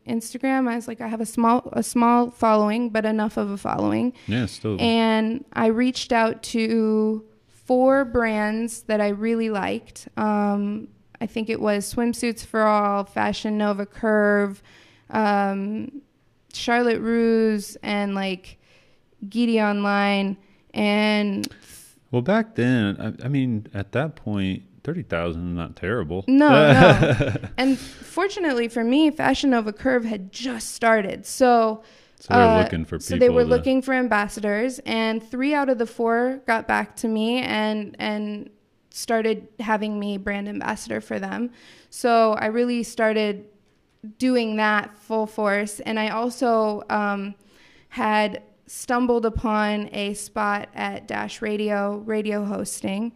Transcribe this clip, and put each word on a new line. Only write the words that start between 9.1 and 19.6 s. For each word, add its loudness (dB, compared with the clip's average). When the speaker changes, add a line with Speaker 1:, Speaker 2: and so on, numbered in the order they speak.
Speaker 1:
liked. -6
Um, 0
I -6
think -6
it -4
was -2
Swimsuits -4
for -2
All, 2
Fashion -2
Nova -2
Curve, 2
um, -2
Charlotte 0
Russe, 2
and, -2
like, -6
Geedy 0